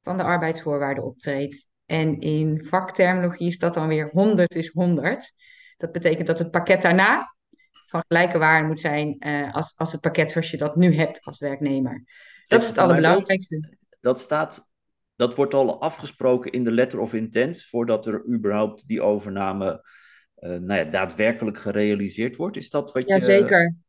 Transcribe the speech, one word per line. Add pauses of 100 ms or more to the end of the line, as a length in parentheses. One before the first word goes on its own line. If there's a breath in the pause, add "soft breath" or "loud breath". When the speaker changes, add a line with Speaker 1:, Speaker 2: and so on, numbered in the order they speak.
Speaker 1:
van
de
arbeidsvoorwaarden
optreedt. (200)
En
in
vakterminologie
is
dat
dan
weer
honderd
is
honderd. (440 soft breath)
Dat
betekent
dat
het
pakket
daarna (520)
van
gelijke
waarde
moet
zijn,
eh,
als,
als
het
pakket
zoals
je
dat
nu
hebt
als
werknemer.
Dat (420 loud breath)
Speaker 2:
Even
Speaker 1:
is
het
Speaker 2:
voor
mijn
beeld.
Speaker 1:
allerbelangrijkste. (240)
Speaker 2:
Dat
staat, (460)
dat
wordt
al
afgesproken
in
de
letter
of
intent,
voordat
er
überhaupt
die
overname, (500 soft breath)
eh,
nou
ja,
daadwerkelijk
gerealiseerd
wordt.
Is
dat
wat
je
Speaker 1:
Jazeker. (280)